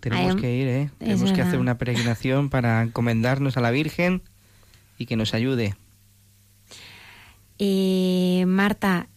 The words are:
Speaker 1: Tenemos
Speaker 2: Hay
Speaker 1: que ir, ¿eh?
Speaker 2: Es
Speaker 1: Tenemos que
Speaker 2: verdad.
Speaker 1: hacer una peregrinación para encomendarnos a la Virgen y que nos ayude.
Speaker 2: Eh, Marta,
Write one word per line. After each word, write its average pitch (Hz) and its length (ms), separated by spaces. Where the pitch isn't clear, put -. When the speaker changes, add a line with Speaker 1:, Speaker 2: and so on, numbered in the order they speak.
Speaker 1:
Tenemos 180 360
Speaker 2:
Hay 196 40
Speaker 1:
que 123 160
ir, 131 120
¿eh? 127 140
Speaker 2:
Es 147 160
Speaker 1:
Tenemos 196 260
que 196 80
Speaker 2:
verdad. 180 160
Speaker 1:
hacer 139 120
una 123 180
peregrinación 123 720
para 117 320
encomendarnos 120 720
a 127 40
la 120 100
Virgen 175 520
y 120 80
que 117 100
nos 110 180
ayude. 117 400
Speaker 2:
Eh, 185 880
Marta, 196 720